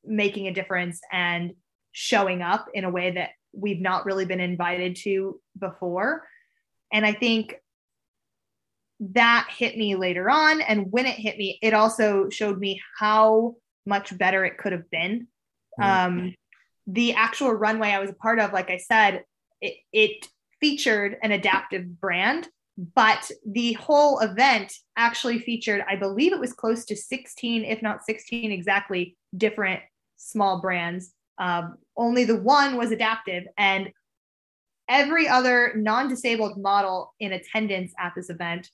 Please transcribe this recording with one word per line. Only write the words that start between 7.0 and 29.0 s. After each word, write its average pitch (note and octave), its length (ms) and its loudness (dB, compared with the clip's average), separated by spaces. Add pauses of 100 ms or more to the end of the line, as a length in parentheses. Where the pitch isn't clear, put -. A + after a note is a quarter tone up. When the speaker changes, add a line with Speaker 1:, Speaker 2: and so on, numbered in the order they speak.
Speaker 1:
I G#3 80 2
think A3 420 -2 (1400)
that A#3 560 4
hit A#3 220 -4
me G#3 180 0
later F#3 340 0
on. D#4 320 4
And G3+ 300 0
when B3 140 0
it B3 100 -2
hit G#3+ 220 -6
me, G3 240 -6
it A3 120 4
also G#3+ 560 4
showed G3+ 300 -4
me G3 220 -4 (180)
how A3 560 4 (300)
much G3 320 -4
better F#3+ 260 2
it F3 140 -2
could G3+ 140 -4
have E3+ 180 -8
been. F#3+ 380 -4 (520)
Speaker 2:
Mm. F#3+ 280 4
Speaker 1:
Um, F3+ 280 -4 (520)
the A3+ 260 0
actual A#3 380 2
runway G#3+ 380 0
I G3 100 2
was G3 100 -4
a G3 60 -12
part A3+ 240 0
of, G3+ 140 0
like F#3 160 -2
I F3+ 80 -4
said, G#3 460 4 (380)
it, G3 140 -8 (160)
it G#3+ 360 2 (320)
featured A3+ 640 0
an G#3+ 80 0
adaptive F#3+ 680 -2
brand, G3 480 -2 (300)
but G#3+ 520 2 (160)
the A#3 280 0
whole D4 460 4
event A3 540 2 (240)
actually A#3 420 0
featured, A3+ 480 -4
I G3 80 -2
believe G3+ 380 0
it D#4+ 60 -4
was B3 140 -6
close A#3 320 -4
to G#3 100 -6
sixteen, A#3 680 -6
if A3 200 -4
not G3+ 200 -4
sixteen A3 480 -6
exactly, F#3+ 640 -2 (220)